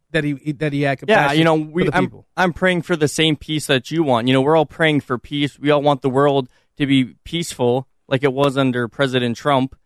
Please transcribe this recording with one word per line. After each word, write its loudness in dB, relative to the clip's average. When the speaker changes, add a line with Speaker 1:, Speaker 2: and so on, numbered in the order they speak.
Speaker 1:
that 0
he, -4
that -4
he -2
had -2
compassion 2
Speaker 2:
Yeah, 0
you 4
know, 4
Speaker 1:
for -4
Speaker 2:
we, -2
Speaker 1:
the -2
Speaker 2:
I'm, 2
Speaker 1:
people. -12
Speaker 2:
I'm 2
praying 0
for -4
the 2
same 0
peace -6
that -2
you -2
want. 0
You 4
know, 4
we're 2
all 2
praying 0
for -6
peace. -6
We -2
all 2
want 0
the 0
world 2
to -2
be 2
peaceful, -4
like -2
it 2
was 0
under 0
President -2
Trump. -2